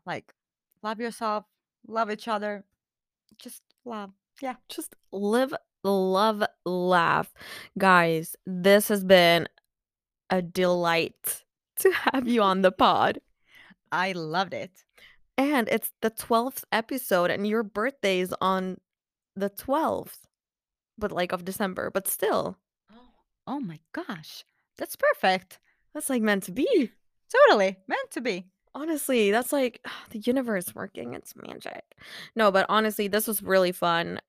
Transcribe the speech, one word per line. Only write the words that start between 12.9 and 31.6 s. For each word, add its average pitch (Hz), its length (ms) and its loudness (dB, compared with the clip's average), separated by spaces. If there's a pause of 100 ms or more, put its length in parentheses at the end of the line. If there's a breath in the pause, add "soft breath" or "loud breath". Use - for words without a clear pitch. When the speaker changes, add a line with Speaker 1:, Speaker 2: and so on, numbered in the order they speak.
Speaker 1:
<laughs> - 360 -20
I 180 220 -2
loved 170 400 -4
it. 110 180 -10 (640 soft breath)
Speaker 2:
And 269 320 2
it's - 220 -2 (100)
the 226 100 0
twelfth 240 600 -2
episode, 202 600 0
and 202 160 -2
your 220 160 0
birthday's 196 800 -4
on 185 360 -2 (580)
the 202 140 -4
twelfth, - 800 -6 (720)
but, 208 120 -4
like, 180 200 -4
of 180 140 -6
December, 190 440 -6
but - 180 -4
still. - 500 -2 (360)
Speaker 1:
Oh, 247 160 -20 (380)
oh 269 120 -8
my 165 200 -10 (140)
gosh. 220 500 -14 (340)
That's - 200 -10
perfect. 196 600 0 (360)
Speaker 2:
That's, 302 160 -8
like, 254 120 0
meant 208 220 0
to - 80 -12
be. 285 400 0 (560)
Speaker 1:
Totally. 196 300 4 (100)
Meant 508 240 -6
to 311 100 -8
be. 190 240 -4 (280)
Speaker 2:
Honestly, 269 580 0
that's, 233 200 0
like, 269 340 -2 (100)
<sighs> - 160 -20
the 220 80 -12
universe 233 560 -2
working - 380 -12
its - 220 -16
magic. - 460 -14 (540 loud breath)